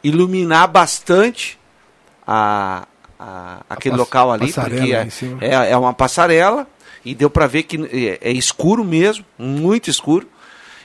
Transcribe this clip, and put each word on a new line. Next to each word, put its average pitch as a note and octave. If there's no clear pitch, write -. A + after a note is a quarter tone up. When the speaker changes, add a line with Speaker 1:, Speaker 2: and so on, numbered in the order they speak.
Speaker 1:
iluminar F3
bastante F#3+
a, G#2
a, F2+
Speaker 2:
A -
Speaker 1:
aquele B2+
Speaker 2:
pas-, -
Speaker 1:
local B2+
ali, A2+
Speaker 2:
passarela A#2+
Speaker 1:
porque C3
Speaker 2:
lá A2+
Speaker 1:
é, A2
Speaker 2:
em A2+
cima. B2+
Speaker 1:
é, B2+
é G#2+
uma B2+
passarela, F3
E B2
deu C#3
pra D#3
ver D3
que -
é, A#2+
é -
escuro F3
mesmo, F#3+
muito D#3
escuro. D3+